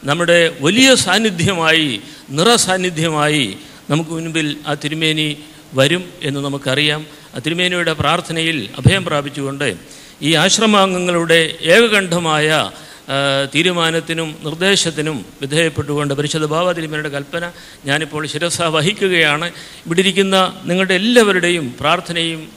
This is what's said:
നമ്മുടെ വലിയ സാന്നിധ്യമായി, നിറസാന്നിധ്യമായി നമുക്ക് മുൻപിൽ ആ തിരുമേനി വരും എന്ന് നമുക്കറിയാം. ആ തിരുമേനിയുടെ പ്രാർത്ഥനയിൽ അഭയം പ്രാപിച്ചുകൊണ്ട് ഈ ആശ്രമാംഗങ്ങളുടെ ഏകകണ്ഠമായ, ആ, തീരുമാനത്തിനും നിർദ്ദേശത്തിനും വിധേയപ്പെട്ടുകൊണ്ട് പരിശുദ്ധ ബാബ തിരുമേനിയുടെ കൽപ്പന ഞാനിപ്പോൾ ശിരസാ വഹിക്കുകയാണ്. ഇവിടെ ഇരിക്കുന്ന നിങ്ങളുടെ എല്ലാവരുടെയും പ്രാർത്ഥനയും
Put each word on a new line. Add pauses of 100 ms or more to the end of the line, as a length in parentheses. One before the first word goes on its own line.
നമ്മുടെ (220)
വലിയ
സാന്നിധ്യമായി, (460)
നിറസാന്നിധ്യമായി (460)
നമുക്ക്
മുൻപിൽ (180)
ആ
തിരുമേനി (500)
വരും (260)
എന്ന്
നമുക്കറിയാം. (340)
ആ
തിരുമേനിയുടെ
പ്രാർത്ഥനയിൽ (200)
അഭയം
പ്രാപിച്ചുകൊണ്ട് (540)
ഈ (140)
ആശ്രമാംഗങ്ങളുടെ (340)
ഏകകണ്ഠമായ, (680)
ആ, (380)
തീരുമാനത്തിനും (160)
നിർദ്ദേശത്തിനും (260)
വിധേയപ്പെട്ടുകൊണ്ട്
പരിശുദ്ധ
ബാബ (120)
തിരുമേനിയുടെ
കൽപ്പന (440)
ഞാനിപ്പോൾ (100)
ശിരസാ (100)
വഹിക്കുകയാണ്. (400)
ഇവിടെ
ഇരിക്കുന്ന (320)
നിങ്ങളുടെ
എല്ലാവരുടെയും (140)
പ്രാർത്ഥനയും (160)